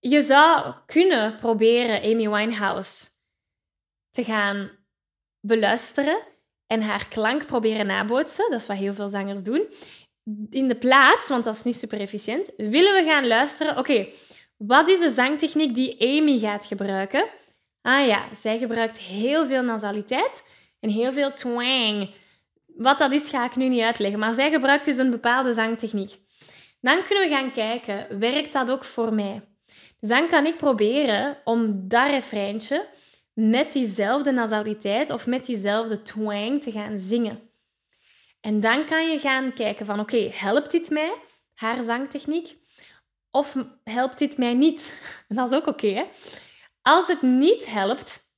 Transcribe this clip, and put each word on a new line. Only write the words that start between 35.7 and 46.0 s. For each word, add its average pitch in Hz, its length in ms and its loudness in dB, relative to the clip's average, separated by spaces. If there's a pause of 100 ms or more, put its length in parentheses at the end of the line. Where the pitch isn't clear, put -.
twang 214 600 -4
te 247 100 -8
gaan 214 260 -8
zingen. 220 520 -4 (920)
En 214 180 0
dan 233 260 2
kan 320 260 0
je 302 80 -2
gaan 262 340 -2
kijken 208 320 -4
van, 208 140 -4
oké, 214 320 0
helpt 233 400 -2
dit 339 180 -2
mij, 311 260 -2 (380)
haar 233 300 -4
zangtechniek? 285 760 -6 (720)
Of 285 240 -2 (280)
helpt 247 360 -4
dit 294 180 -2
mij 240 160 0
niet? 311 400 2 (160)
<laughs> - 180 -20
Dat 240 240 -2
is 269 60 2
ook 320 100 0
oké, 226 200 -2
hè? 208 160 -2 (800)